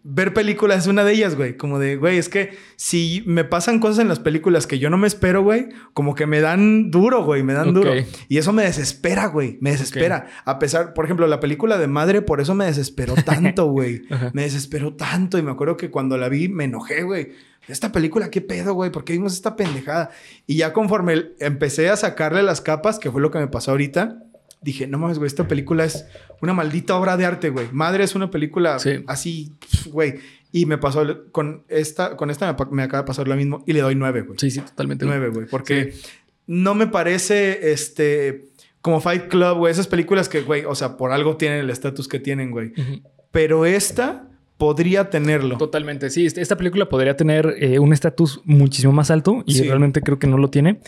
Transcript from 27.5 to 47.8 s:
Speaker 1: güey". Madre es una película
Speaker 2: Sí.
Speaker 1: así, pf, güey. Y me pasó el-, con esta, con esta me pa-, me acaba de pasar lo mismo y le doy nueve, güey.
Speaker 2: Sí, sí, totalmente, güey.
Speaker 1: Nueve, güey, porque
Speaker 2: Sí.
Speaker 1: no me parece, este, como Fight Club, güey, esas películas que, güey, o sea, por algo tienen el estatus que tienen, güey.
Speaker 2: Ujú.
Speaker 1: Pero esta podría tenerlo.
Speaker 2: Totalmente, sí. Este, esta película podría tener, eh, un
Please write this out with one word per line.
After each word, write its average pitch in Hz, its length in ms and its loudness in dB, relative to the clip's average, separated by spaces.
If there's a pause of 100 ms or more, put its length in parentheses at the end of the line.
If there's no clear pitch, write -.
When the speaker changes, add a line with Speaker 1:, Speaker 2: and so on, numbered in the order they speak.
Speaker 1:
güey". 123 220 -4
Madre 175 320 0
es 190 100 -2
una 190 160 -2
película 156 480 0
Speaker 2:
Sí. 139 280 -2
Speaker 1:
así, 151 520 -8
pf, - 300 -8
güey. 147 260 -2 (380)
Y 170 120 2
me 151 120 0
pasó 143 240 0
el-, - 300 -4
con 151 380 -4
esta, 156 480 -2
con 147 120 -4
esta 147 180 -4
me 151 60 -2
pa-, 135 180 -6
me 139 120 0
acaba 135 200 -4
de 131 40 -14
pasar 131 220 -6
lo 135 60 0
mismo 143 300 -2
y 147 80 0
le 151 80 2
doy 135 140 2
nueve, 131 260 -2
güey. 98 180 -12
Speaker 2:
Sí, 139 120 0
sí, 139 100 -6
totalmente, 139 440 -6
güey. 139 120 -2
Speaker 1:
Nueve, 120 160 -2
güey, 110 140 -6
porque 135 460 -4
Speaker 2:
Sí. - 80 -20 (460)
Speaker 1:
no 185 280 0
me 214 120 2
parece, 190 840 0
este, 147 720 -2 (360)
como 165 200 2
Fight 180 280 -2
Club, 180 280 2
güey, 170 140 4
esas 185 160 0
películas 180 420 0
que, 151 120 -2
güey, 147 240 -2
o 143 100 -4
sea, 131 220 -6
por 127 160 -2
algo 151 240 2
tienen 147 220 0
el 135 100 -4
estatus 135 400 -6
que 135 100 -6
tienen, 139 320 -6
güey. 113 260 -8
Speaker 2:
Ujú. 139 240 -6 (300)
Speaker 1:
Pero 160 340 4
esta 202 600 0 (300)
podría 170 520 2
tenerlo. 147 480 0
Speaker 2:
Totalmente, 147 540 -4
sí. 170 140 2
Este, 165 140 0
esta 180 160 0
película 180 320 0
podría 139 300 2
tener, 156 400 4
eh, 135 220 2
un 143 120 8